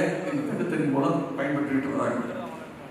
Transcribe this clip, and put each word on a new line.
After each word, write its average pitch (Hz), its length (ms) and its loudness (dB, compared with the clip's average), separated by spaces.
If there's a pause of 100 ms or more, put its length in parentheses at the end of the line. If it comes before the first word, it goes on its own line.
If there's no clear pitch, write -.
(340)
இந்த - 240 0
திட்டத்தின் 143 340 2
மூலம் 139 260 4 (200)
பயன்பெற்றுக்கிட்டு 139 580 2
வராங்க. 120 260 0 (680)